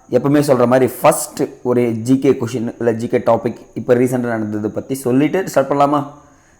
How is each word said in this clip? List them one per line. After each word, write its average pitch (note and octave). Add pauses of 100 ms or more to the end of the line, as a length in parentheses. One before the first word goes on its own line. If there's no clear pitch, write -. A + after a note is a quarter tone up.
(120)
எப்பவுமே C#3
சொல்ற B2
மாதிரி B2+ (100)
ஃபர்ஸ்ட் - (200)
ஒரு A#2+
ஜி A#2
கே C#3
கொஷின் A#2
இல்ல A#2
ஜி A2+
கே B2
டாபிக் A2+ (160)
இப்ப B2
ரீசெண்டா B2
நடந்ததை G#2+
பத்தி G#2+
சொல்லிட்டு D3
ஸ்டார்ட் C3+
பண்ணலாமா? C#3+ (520)